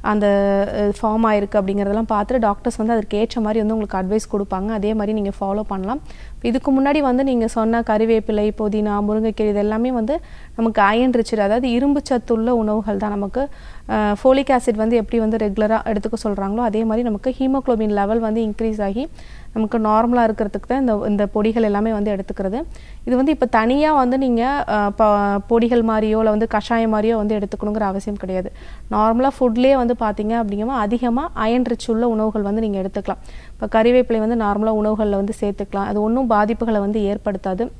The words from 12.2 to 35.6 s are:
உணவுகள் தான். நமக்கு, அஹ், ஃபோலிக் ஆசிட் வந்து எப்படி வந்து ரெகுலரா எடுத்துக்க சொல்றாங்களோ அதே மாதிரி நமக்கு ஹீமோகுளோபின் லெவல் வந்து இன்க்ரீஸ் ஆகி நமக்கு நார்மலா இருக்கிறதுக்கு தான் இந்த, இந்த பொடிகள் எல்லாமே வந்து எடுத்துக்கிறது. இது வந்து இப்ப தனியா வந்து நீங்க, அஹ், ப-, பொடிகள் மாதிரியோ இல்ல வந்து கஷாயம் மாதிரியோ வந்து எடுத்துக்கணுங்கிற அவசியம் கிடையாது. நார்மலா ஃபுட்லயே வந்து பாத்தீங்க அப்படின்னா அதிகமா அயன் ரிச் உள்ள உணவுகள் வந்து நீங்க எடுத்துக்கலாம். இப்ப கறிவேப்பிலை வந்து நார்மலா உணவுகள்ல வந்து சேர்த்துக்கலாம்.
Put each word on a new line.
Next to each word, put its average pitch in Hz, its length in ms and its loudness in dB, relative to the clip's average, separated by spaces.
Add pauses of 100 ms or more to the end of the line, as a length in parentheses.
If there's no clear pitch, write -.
உணவுகள் 214 420 0
தான். 208 120 -2
நமக்கு, 202 400 -4 (400)
அஹ், 208 340 2
ஃபோலிக் 262 340 4
ஆசிட் 220 260 0
வந்து 226 120 2
எப்படி 226 240 0
வந்து 220 180 0
ரெகுலரா 214 480 0
எடுத்துக்க 214 380 -2
சொல்றாங்களோ 202 460 -2
அதே 214 140 0
மாதிரி 226 200 0
நமக்கு 240 360 -2
ஹீமோகுளோபின் 247 600 0
லெவல் 208 200 0
வந்து 226 220 0
இன்க்ரீஸ் 220 400 -2
ஆகி 208 280 -4 (440)
நமக்கு 220 260 0
நார்மலா 226 480 4
இருக்கிறதுக்கு 208 400 -2
தான் 254 120 0
இந்த, 226 280 0
இந்த 202 260 2
பொடிகள் 220 300 2
எல்லாமே 214 280 2
வந்து 208 240 0
எடுத்துக்கிறது. 196 440 -4 (460)
இது 247 100 2
வந்து 269 160 2
இப்ப 277 140 2
தனியா 254 480 2
வந்து 262 240 2
நீங்க, 262 500 0
அஹ், 208 300 0
ப-, 202 420 4 (100)
பொடிகள் 233 400 4
மாதிரியோ 220 320 2
இல்ல 220 80 4
வந்து 214 180 2
கஷாயம் 226 460 0
மாதிரியோ 220 220 2
வந்து 208 240 0
எடுத்துக்கணுங்கிற 208 520 -4
அவசியம் 196 260 -6
கிடையாது. 185 340 -4 (400)
நார்மலா 226 380 4 (100)
ஃபுட்லயே 254 360 4
வந்து 240 240 2
பாத்தீங்க 214 420 -2
அப்படின்னா 214 340 -2 (100)
அதிகமா 240 480 0
அயன் 233 300 0
ரிச் 240 260 -4
உள்ள 226 180 2
உணவுகள் 214 340 0
வந்து 208 200 -2
நீங்க 202 200 -2
எடுத்துக்கலாம். 196 420 -6 (300)
இப்ப 220 280 0
கறிவேப்பிலை 240 380 4
வந்து 220 260 0
நார்மலா 208 360 0
உணவுகள்ல 208 400 0
வந்து 208 200 -2
சேர்த்துக்கலாம். 202 500 -4